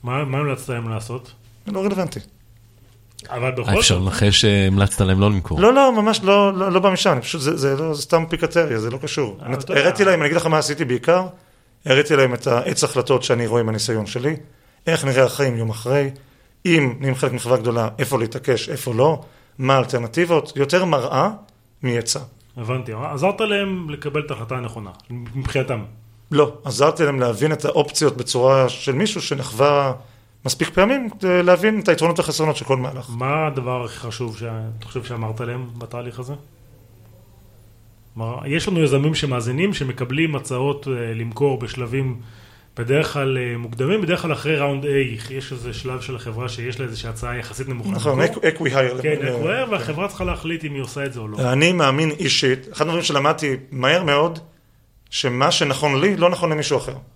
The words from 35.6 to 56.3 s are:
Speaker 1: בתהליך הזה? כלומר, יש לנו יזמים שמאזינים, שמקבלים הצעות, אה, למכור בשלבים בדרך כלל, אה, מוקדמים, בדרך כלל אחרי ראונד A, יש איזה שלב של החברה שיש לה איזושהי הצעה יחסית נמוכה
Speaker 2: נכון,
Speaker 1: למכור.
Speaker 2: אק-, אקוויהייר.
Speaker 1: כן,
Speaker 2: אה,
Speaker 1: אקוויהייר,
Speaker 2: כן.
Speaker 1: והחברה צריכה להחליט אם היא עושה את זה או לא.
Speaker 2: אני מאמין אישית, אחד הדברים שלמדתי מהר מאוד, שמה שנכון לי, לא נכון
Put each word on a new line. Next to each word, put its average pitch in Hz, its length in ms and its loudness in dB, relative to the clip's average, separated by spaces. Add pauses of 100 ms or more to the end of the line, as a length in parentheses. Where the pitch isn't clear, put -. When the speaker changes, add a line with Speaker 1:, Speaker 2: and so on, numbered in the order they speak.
Speaker 1:
בתהליך 120 420 -12
הזה? 127 140 -10 (1800)
כלומר, 113 340 -8
יש 147 200 -2
לנו 170 160 2
יזמים 143 320 4
שמאזינים, 131 580 0
שמקבלים 135 640 -2
הצעות, 135 520 -2
אה, 120 260 -4
למכור 117 460 0
בשלבים 123 600 -4 (580)
בדרך 139 360 0
כלל, 135 240 -2
אה, 120 200 -4
מוקדמים, 123 440 -2
בדרך 175 200 0
כלל 160 120 -2
אחרי 151 220 -2
ראונד 143 280 -2
A, 143 40 -4 (460)
יש 131 180 -10
איזה 120 220 -10
שלב 127 280 -8
של 131 140 -8
החברה 117 340 -8
שיש 117 300 -8
לה 135 60 -4
איזושהי 113 240 -8
הצעה 120 280 -6
יחסית 123 320 -10
נמוכה 113 200 -6
Speaker 2:
נכון, 127 300 0
Speaker 1:
למכור. - 240 2
Speaker 2:
אק-, - 20 0
אקוויהייר. 131 560 2
Speaker 1:
כן, 147 80 0 (140)
Speaker 2:
אה, 127 120 -2
Speaker 1:
אקוויהייר, 196 300 -2
Speaker 2:
כן. 226 60 -6
Speaker 1:
והחברה 160 360 -4
צריכה 190 160 -8
להחליט 170 420 -6
אם 143 80 -6
היא 139 80 -6
עושה 139 240 -8
את 135 80 -8
זה 123 60 -10
או 110 80 -10
לא. 123 260 -2
Speaker 2:
אני 156 200 6
מאמין 156 380 2
אישית, 135 600 0
אחד 156 120 0
הדברים 165 180 -2
שלמדתי 147 520 0 (160)
מהר 143 320 2
מאוד, 160 360 2 (720)
שמה 131 420 0
שנכון 139 500 0
לי, 190 160 2
לא 170 120 4
נכון 175 220 0